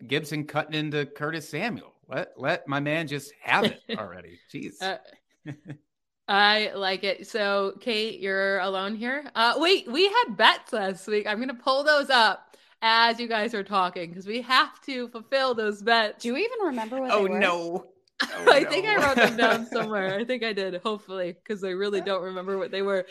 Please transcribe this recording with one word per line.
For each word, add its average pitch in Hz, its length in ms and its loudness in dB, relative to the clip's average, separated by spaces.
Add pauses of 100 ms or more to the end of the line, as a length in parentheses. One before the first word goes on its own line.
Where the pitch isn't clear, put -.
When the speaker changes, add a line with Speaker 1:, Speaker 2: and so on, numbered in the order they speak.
Speaker 1:
Gibson 151 400 -4
cutting 151 320 -4
into 147 280 -2
Curtis 151 440 -6
Samuel. 151 440 -6 (160)
Let, 143 280 -6
let 151 300 -2
my 143 140 -2
man 151 260 -2
just 139 240 -8 (100)
have 165 240 2
it - 240 -4
Speaker 2:
<laughs> 226 80 -8
Speaker 1:
already. 87 400 -12 (160)
Jeez. - 280 -12
Speaker 2:
Uh, 190 160 -4 (1300)
I 208 480 4
like 190 280 -4
it. 196 240 -2
So, 202 520 0
Kate, 220 400 -4
you're 196 400 0
alone 196 360 -4
here. 262 380 -6
Uh, 233 240 4
wait, 330 340 2
we 349 160 4
had 403 300 0
bets 311 360 6
last 196 340 -4
week. 214 180 -2
I'm 208 140 -2
gonna 262 160 -6
pull 269 280 0
those 285 260 4
up 220 480 2 (240)
as 226 380 4
you 240 80 -6
guys 226 280 -2
are 196 80 -4
talking 180 500 -2
'cause 190 140 -14
we 233 140 -4
have 262 400 2
to 247 280 -6
fulfill 254 460 0
those 208 260 -2
bets. 220 400 2
Speaker 3:
Do 233 80 -4
you 254 80 -2
even 440 300 -2
remember 247 340 -4
what 254 100 -2
Speaker 1:
Oh, 208 120 4
Speaker 3:
they 190 60 2
were? 202 100 0
Speaker 1:
no. 175 520 0
Speaker 2:
<laughs> - 40 -20 (260)
Speaker 1:
Oh, - 300 4
Speaker 2:
I 294 140 6
think - 200 -2
I 427 100 2
Speaker 1:
no. - 100 2
Speaker 2:
wrote 269 100 2
them 233 220 4
down 226 280 2
Speaker 1:
<laughs> - 60 -14
Speaker 2:
somewhere. 208 480 -2
I 233 60 -4
think 247 180 -4
I 226 80 -2
did, 190 320 -4
hopefully, 190 520 -6 (120)
'cause 196 160 -8
I 190 60 -2
really 196 320 -2
don't 190 200 -2
remember 185 360 -6
what 185 120 -4
they 190 120 -4
were. 196 300 0